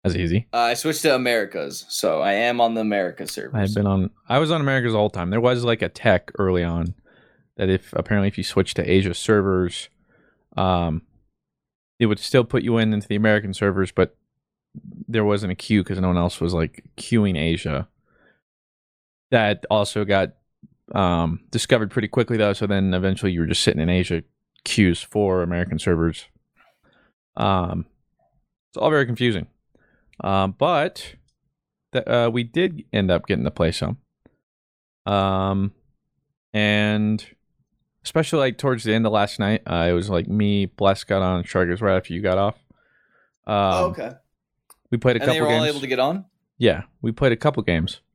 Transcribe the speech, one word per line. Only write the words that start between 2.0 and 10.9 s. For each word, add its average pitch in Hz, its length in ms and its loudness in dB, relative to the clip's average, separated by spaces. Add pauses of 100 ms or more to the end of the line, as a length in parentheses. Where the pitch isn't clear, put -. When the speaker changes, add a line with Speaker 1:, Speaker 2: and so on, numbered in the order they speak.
Speaker 2:
I 98 100 2
am 120 280 0
on 117 140 4
the 113 60 -2
America 101 480 -2
servers. - 260 -10
Speaker 1:
I've 104 200 0
been 104 120 0
on, 95 240 0 (180)
I 123 100 0
was 156 120 0
on 160 120 0
Americas 131 300 0
the 107 60 0
whole 107 120 2
time. 87 180 -6
There 113 140 0
was, 123 200 -2
like, 117 200 -2
a 90 80 -4
tech - 480 0
early 90 260 0
on 85 300 -2 (640)
that 95 120 -2
if, - 240 -2
apparently 101 340 0
if 101 120 -2
you 92 60 -6
switch - 300 0
to 85 160 -2
Asia 95 220 4
servers, 95 760 0 (680)
um, 87 460 0 (960)